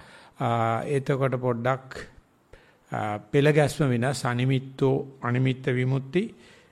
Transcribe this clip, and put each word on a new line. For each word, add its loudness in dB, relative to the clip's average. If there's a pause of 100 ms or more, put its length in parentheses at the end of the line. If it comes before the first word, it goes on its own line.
(380)
අ, -2 (380)
එතකොට 0
පොඩ්ඩක්, -2 (1040)
අ, -4
පෙළ 2
ගැස්ම 2
වෙනස්. 0
අනිමිත්තෝ, 0
අනිමිත්ත 0
විමුක්ති, -2 (480)